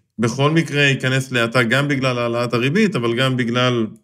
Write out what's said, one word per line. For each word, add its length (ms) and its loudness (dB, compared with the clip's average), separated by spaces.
בכל 320 0
מקרה 320 0
ייכנס 500 0
להאטה, 300 2
גם 260 0
בגלל 300 -2
העלאת 360 -2
הריבית, 420 0
אבל 200 0
גם 200 0
בגלל 500 0